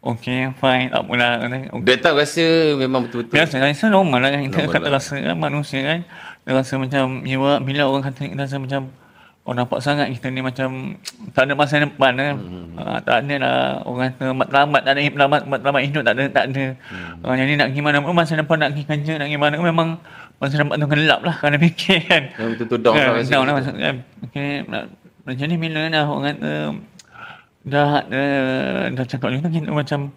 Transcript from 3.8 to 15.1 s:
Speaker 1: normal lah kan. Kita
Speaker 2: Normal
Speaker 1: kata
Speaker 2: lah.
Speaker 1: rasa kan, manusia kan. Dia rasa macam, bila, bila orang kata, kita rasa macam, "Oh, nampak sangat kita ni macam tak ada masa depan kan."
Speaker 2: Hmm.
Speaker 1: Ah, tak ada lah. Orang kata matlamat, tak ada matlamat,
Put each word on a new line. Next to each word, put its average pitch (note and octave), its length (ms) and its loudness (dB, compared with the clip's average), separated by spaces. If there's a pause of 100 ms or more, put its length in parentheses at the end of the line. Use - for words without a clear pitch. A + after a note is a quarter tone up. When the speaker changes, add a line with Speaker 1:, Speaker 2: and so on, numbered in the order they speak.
Speaker 1:
normal F#3 340 4
lah C3+ 80 4
kan. C#3+ 140 0
Kita C3+ 180 -2
Speaker 2:
Normal D#3 100 0
Speaker 1:
kata E3 140 0
Speaker 2:
lah. C#3+ 80 2
Speaker 1:
rasa C#3 240 -2
kan, D3 180 -2
manusia D3 460 -2
kan. D#3 180 -2 (420)
Dia - 120 -6
rasa C3 220 0
macam, C3 280 0 (160)
bila, C3+ 380 0
bila C#3 280 -2
orang C3+ 180 0
kata, C3+ 200 -6
kita C3+ 160 -8
rasa C#3 180 -6
macam, C3+ 360 -6 (480)
"Oh, - 100 -8
nampak B2 280 -2
sangat C#3+ 300 0
kita C3 200 -6
ni C3 100 -6
macam C3 640 -6 (300)
tak C3 120 4
ada C#3 100 0
masa D3 260 2
depan C#3+ 340 2
kan." C#3 220 -2
Speaker 2:
Hmm. F2+ 420 -12
Speaker 1:
Ah, - 220 -6
tak A#2+ 260 2
ada C#3+ 140 -2
lah. B2+ 180 0 (240)
Orang B2+ 260 -4
kata B2+ 240 -6
matlamat, C#3 520 2
tak C3+ 100 2
ada C#3+ 100 2
matlamat, C#3+ 440 4